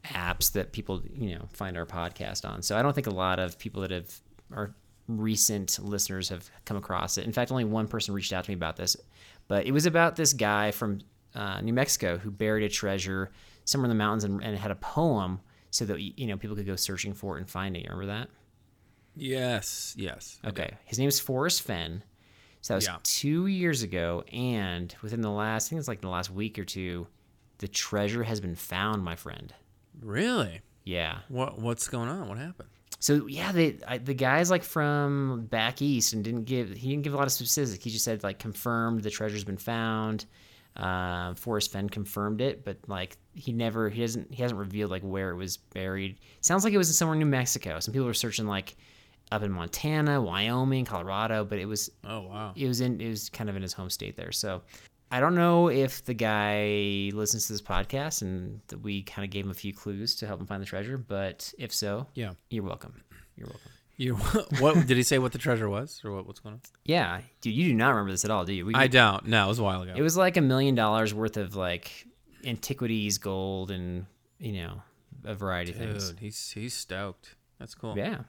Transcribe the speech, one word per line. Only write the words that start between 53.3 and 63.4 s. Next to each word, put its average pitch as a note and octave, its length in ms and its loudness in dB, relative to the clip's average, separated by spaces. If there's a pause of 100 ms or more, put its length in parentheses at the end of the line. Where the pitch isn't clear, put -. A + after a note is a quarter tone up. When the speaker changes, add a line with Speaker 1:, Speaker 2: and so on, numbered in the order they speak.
Speaker 1:
of G2 60 -4
in F#2+ 80 -4
his F2+ 100 -6
home F#2 160 -8
state G2+ 260 -6
there. E2+ 160 -10
So F#2 300 -4 (480)
I B2+ 100 0
don't D#3 140 6
know E3+ 360 8
if C3+ 360 2
the C3 80 -2
guy G#2 1000 2
listens G#2+ 320 0
to A2+ 60 -4
this G2+ 80 -4
podcast C3+ 600 0
and F#2+ 460 -4
that - 120 -12
we G2+ 220 -4
kinda G2 260 -8
gave G2 180 -4
him G2 40 -2
a F2+ 60 -6
few G2+ 180 -6
clues G2+ 440 -6
to G#2+ 100 -8
help G2 120 -6
him - 60 -8
find G2 160 -6
the G2 60 -8
treasure, A2 320 -6
but G2 580 -6
if B2 160 -8
so, G#2+ 400 -2
Speaker 2:
Yeah. G#2+ 200 -6 (180)
Speaker 1:
you're A2 120 -2
welcome. - 380 -8 (340)
You're - 120 -14